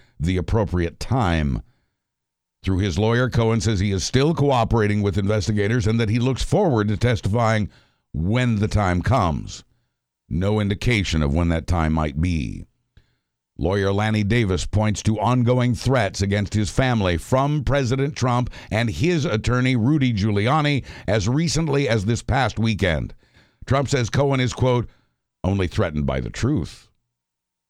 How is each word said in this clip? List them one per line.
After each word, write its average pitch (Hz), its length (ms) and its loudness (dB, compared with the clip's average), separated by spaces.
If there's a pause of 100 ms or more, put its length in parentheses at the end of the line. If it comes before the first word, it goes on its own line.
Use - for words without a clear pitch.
(200)
the 90 160 0
appropriate 90 640 -2
time. 80 600 -2 (1000)
Through 95 140 0
his 92 220 0
lawyer, 117 280 2
Cohen 113 320 2
says 98 200 0
he 101 120 0
is 95 120 -2
still 147 320 2
cooperating 113 640 2
with 101 160 0
investigators 104 680 0
and 113 120 2
that 113 100 0
he 117 100 0
looks 123 240 0
forward 139 460 2
to 107 60 0
testifying 110 760 0 (440)
when 110 440 0
the 101 100 0
time 90 340 2
comes. 78 600 0 (680)
No 98 300 0
indication 101 640 0
of 71 100 0
when 85 160 2
that 82 160 -2
time 80 260 0
might 78 300 0
be. 62 460 -4 (880)
Lawyer 98 340 0
Lanny 107 320 0
Davis 101 440 0
points 107 360 0
to 110 160 0
ongoing 123 540 2
threats 107 480 0
against 101 320 0
his 107 160 0
family 110 480 2
from 139 460 0
President 135 520 -2
Trump 120 360 -2 (180)
and 113 220 -2
his 143 340 0
attorney, 123 500 0
Rudy 127 380 2
Giuliani, 113 720 0 (240)
as 101 200 0
recently 143 640 0
as 110 160 0
this 113 160 -2
past 120 380 -2
weekend. 90 560 0 (500)
Trump 135 240 0
says 123 220 -2
Cohen 139 280 2
is, 127 140 0
quote, 120 340 0 (560)
"only 95 240 2
threatened 78 380 -2
by 67 140 -2
the 57 100 -6
truth." - 600 -4 (800)